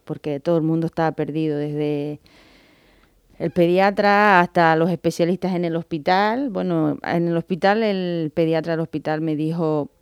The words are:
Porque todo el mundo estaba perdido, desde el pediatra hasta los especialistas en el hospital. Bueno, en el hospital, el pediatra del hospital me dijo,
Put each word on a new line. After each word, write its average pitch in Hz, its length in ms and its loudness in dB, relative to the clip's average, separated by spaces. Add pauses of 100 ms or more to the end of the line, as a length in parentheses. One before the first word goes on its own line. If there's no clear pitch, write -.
Porque 151 360 -8
todo 170 180 0
el 151 40 0
mundo 160 260 0
estaba 160 240 -2
perdido, 151 440 -4
desde 147 640 -4 (1200)
el 165 140 -4
pediatra 196 880 4
hasta 170 360 4
los 165 140 2
especialistas 175 640 -2
en 175 100 -2
el 165 120 -2
hospital. 202 760 -2
Bueno, 175 540 -2
en 170 240 0
el 170 80 0
hospital, 190 480 0
el 175 500 -2
pediatra 160 380 0
del 160 80 -2
hospital 156 400 -4
me 160 160 -2
dijo, 156 540 -2 (120)